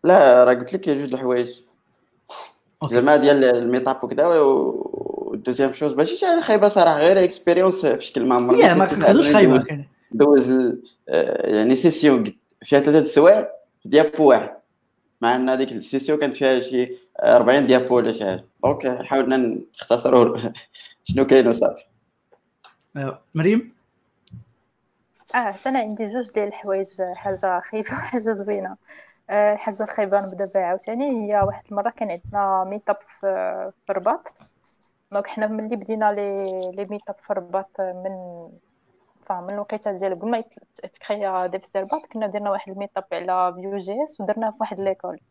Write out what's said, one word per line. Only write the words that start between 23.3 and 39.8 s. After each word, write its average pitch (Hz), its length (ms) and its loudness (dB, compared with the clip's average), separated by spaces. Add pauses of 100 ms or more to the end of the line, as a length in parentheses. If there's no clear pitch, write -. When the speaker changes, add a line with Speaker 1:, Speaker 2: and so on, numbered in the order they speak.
Speaker 2:
مريم؟ 196 400 0 (1600)
Speaker 3:
اه، 233 180 -2
حتى 196 160 -8
انا 269 100 0
عندي 214 280 -6
جوج 226 240 -8
ديال 208 180 -2
الحوايج، 196 540 -6 (120)
حاجه 185 460 -4
خايبه 214 280 -10
<laughs> - 40 -10
وحاجه 226 400 -6
زوينه. 196 440 -6 (540)
آه، 208 220 2
الحاجه 208 300 -6
الخايبه 202 360 -2
نبدا 196 360 -6
بها 196 80 0
عاوتاني، 214 720 -4
هي 202 100 2
واحد 202 280 -4
المره 202 200 -4
كان 214 200 -8
عندنا 190 540 -4
ميت 208 260 -8
اب 202 60 0 (100)
في، - 140 -20 (640)
في 196 60 -6
الرباط. 196 360 -4 (840)
دونك 202 140 -6
حنا 214 200 -6
ملي 220 300 -6
بدينا 214 360 -4
لي، 196 480 -6 (160)
لي 202 80 -8
ميت 208 240 -12
اب 196 140 -12
في - 80 -12
الرباط 190 400 -8 (100)
من، 185 680 -12 (800)
فا، 185 140 -8
من 185 140 -12
الوقيته 208 380 -8